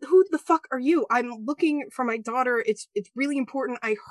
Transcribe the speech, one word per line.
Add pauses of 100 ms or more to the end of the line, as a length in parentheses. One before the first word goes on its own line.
who
the
fuck
are
you?
I'm
looking
for
my
daughter.
It's,
it's
really
important.
I (140)